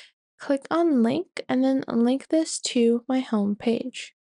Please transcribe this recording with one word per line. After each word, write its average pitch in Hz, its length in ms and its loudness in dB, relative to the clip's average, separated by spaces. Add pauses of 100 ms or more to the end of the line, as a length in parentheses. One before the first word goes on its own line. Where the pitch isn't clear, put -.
(380)
click 277 320 -4
on 320 320 2
link, 269 460 -2
and 254 160 0
then 269 240 0
link 240 400 0
this 320 340 0
to 233 460 2
my 262 140 0
home 208 340 0
page. - 600 -4 (180)